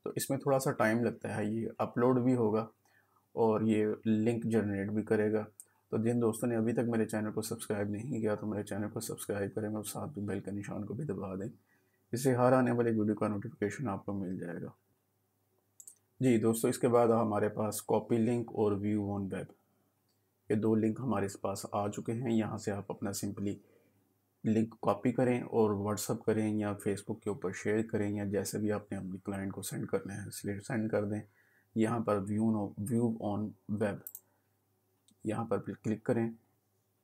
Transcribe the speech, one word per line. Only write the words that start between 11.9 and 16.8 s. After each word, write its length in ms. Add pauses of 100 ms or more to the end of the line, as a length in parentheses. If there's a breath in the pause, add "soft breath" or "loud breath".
इससे 220
हर 180
आने 180
वाली 200
वीडियो 240
का 120
नोटिफिकेशन 600
आपको 260
मिल 260
जाएगा। 340 (1500)
जी 160
दोस्तों, 320
इसके 180